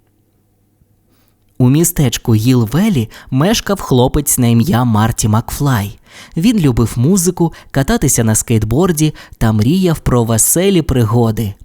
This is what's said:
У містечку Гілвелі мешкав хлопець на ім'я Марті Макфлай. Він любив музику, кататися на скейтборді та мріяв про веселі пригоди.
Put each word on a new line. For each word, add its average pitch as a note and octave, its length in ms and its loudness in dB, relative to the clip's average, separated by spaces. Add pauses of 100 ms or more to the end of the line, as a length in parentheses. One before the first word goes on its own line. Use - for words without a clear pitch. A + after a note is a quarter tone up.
(1600)
У B2 120 2
містечку C#3 640 0
Гілвелі B2 760 0 (200)
мешкав F#3+ 500 -2
хлопець C3 580 0
на B2 80 2
ім'я A#2 380 2
Марті A2+ 440 0
Макфлай. A2 720 -2 (380)
Він G#3+ 220 0
любив B2 380 0
музику, E3+ 560 0 (180)
кататися C#3 540 -2
на A2 100 2
скейтборді D3 800 0 (240)
та A2+ 140 0
мріяв D#3 460 0
про B2 260 0
веселі E3 580 0
пригоди. A2+ 720 0 (100)